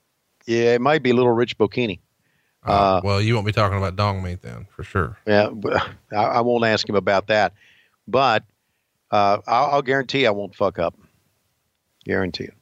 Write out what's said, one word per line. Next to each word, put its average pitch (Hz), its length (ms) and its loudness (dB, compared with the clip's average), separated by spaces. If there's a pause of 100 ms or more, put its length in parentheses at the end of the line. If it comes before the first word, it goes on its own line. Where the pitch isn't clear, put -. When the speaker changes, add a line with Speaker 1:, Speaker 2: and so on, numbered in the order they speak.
(460)
Speaker 1:
Yeah, 117 280 2
it 120 60 2
might 143 220 2
be 123 100 4
Little 123 200 4
Rich 120 260 -2
Bocchini. 104 400 -2 (640)
Speaker 2:
Uh, 101 60 -2
Speaker 1:
Uh, 98 320 2
Speaker 2:
well, 98 180 0
you 110 140 0
won't 104 120 -2
be 104 60 0
talking 101 260 0
about 95 180 -4
dong 98 260 -2
meat 90 200 -8
then, 60 280 -16
for - 140 -16
sure. - 320 -4 (100)
Speaker 1:
Yeah, 104 220 4
but 98 340 -4 (300)
I, 107 40 -4
I 117 260 0
won't 120 220 0
ask 110 240 0
him 107 60 -2
about 98 340 0
that. 107 260 2 (520)
But, 131 380 0 (680)
uh, 101 280 2 (100)
I'll, 120 240 2
I'll 143 100 2
guarantee 135 440 0
I 110 40 4
won't 101 240 -6
fuck 95 240 -2
up. 82 160 -4 (1120)
Guarantee 95 400 -4
it. - 180 -18